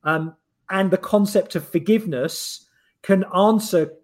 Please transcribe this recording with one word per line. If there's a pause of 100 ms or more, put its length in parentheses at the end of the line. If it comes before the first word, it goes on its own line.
um, (340)
and
the
concept
of
forgiveness, (380)
can (120)
answer (100)